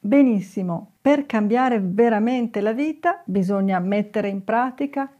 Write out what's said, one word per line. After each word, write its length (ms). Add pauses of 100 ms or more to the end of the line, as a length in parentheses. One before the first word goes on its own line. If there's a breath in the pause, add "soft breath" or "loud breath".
Benissimo, 960
per 280
cambiare 520
veramente 800
la 140
vita 500
bisogna 540
mettere 520
in 140
pratica 640 (120)